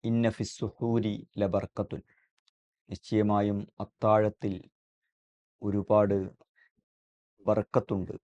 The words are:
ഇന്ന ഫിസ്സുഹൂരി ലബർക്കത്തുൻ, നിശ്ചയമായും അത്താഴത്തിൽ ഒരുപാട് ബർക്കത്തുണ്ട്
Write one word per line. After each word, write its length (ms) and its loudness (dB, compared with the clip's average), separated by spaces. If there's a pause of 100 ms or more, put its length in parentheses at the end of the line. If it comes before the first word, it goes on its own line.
ഇന്ന 260 2
ഫിസ്സുഹൂരി 840 -4 (220)
ലബർക്കത്തുൻ, 680 -4 (840)
നിശ്ചയമായും 720 0 (200)
അത്താഴത്തിൽ 720 0 (1080)
ഒരുപാട് 560 2 (1300)
ബർക്കത്തുണ്ട് 680 0 (100)